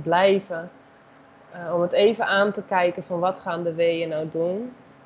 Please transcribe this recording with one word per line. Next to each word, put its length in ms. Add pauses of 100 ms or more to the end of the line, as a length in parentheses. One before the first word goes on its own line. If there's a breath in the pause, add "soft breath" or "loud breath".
blijven. 680 (800)
Eh, 220
om 80
het 100
even 340
aan 260
te 100
kijken 420
van: 160
"Wat 200
gaan 220
de 120
weeën 340
nou 240
doen?" 400 (340)